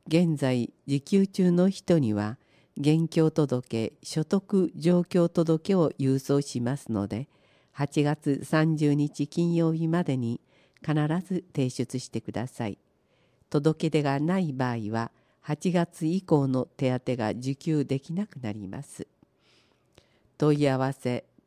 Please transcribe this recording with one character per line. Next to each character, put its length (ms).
現 280
在、 380
受 140
給 260
中 240
の 180
人 300
に 160
は、 240
現 280
況 160
届、 720
所 240
得 500
状 260
況 260
届 480
を 240
郵 180
送 240
し 200
ま 160
す 140
の 160
で、 200
八 320
月 400
三 320
十 200
日 320
金 260
曜 200
日 140
ま 160
で 140
に 240
必 120
ず 200
提 160
出 300
し 100
て 120
く 100
だ 160
さ 220
い。 100
届 380
け 20
出 100
が 180
な 200
い 120
場 200
合 200
は、 200
八 300
月 340
以 160
降 260
の 200
手 220
当 160
が 160
受 240
給 300
で 140
き 140
な 140
く 120
な 120
り 160
ま 160
す。 240
問 240
い 60
合 100
わ 160
せ、 320